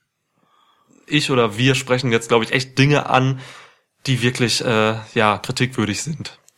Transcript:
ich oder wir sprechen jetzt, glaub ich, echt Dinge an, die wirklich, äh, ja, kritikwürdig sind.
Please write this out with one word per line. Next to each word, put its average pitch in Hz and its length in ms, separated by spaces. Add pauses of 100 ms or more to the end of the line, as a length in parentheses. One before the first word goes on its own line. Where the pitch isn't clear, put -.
(1080)
ich 147 240
oder 117 280
wir 127 160
sprechen 123 380
jetzt, 113 160
glaub 117 140
ich, 110 100
echt 131 260
Dinge 143 320
an, 131 300 (680)
die 123 160
wirklich, 123 420
äh, 110 300 (200)
ja, 107 240
kritikwürdig 107 640
sind. 147 360 (200)